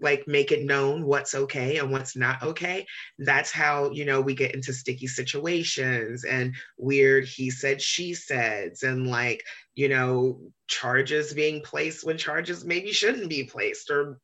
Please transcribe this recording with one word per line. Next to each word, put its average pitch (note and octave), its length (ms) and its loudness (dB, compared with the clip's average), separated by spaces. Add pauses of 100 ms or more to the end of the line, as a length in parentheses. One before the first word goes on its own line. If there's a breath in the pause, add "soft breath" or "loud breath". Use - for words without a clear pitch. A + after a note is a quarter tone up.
like, C#3+ 260 2
make C#3+ 240 4
it D3+ 140 4
known C#3+ 400 2
what's C#3+ 300 2
okay C3+ 420 0
and C3+ 140 0
what's C3 240 -4
not B2+ 280 0
okay, F3 420 -4 (340 loud breath)
that's C#3 320 2
how, D3 400 2
you C#3+ 140 -6
know, C3+ 160 4
we C3+ 140 0
get C3+ 200 0
into C3 180 -6
sticky B2+ 340 -6
situations C3 1160 -2
and B2+ 300 0 (220 loud breath)
weird C3+ 480 6
he C3 260 -4
said, C#3 300 -2
she F3 340 -2
said's A2 680 -4
and, C3 240 0
like, A#2+ 360 0 (320 loud breath)
you C#3 140 2
know, B2+ 600 2 (160)
charges C#3 680 0
being D3+ 260 0
placed D#3 440 -4
when D#3+ 120 0
charges E3 480 -4
maybe F3+ 280 -2
shouldn't G#3 360 2
be C#3+ 140 -2
placed - 480 -4
or C#3+ 320 0